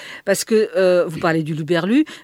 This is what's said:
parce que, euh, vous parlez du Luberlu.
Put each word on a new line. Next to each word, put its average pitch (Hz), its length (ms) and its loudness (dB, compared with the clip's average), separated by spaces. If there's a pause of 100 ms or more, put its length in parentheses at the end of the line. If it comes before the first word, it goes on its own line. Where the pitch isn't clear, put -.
(240)
parce 196 220 -2
que, 220 280 2
euh, 180 320 4
vous 160 120 -8
parlez 165 240 0
du 151 100 -4
Luberlu. 170 540 0 (180)